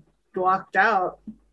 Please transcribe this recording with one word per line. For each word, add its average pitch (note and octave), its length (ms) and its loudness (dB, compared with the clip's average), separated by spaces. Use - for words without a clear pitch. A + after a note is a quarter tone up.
walked F#3+ 400 -2
out. G3 420 0